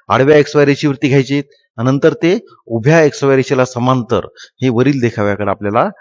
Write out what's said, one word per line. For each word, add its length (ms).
आडव्या 280
एक्स 180
वाय 100
रेषेवरती 420
घ्यायचे 260
आहेत 100
आणि 140
नंतर 220
ते 240
उभ्या 380
एक्स 200
वाय 120
रेषेला 300
समांतर 600
हे 80
वरील 320
देखाव्याकडे 500
आपल्याला 360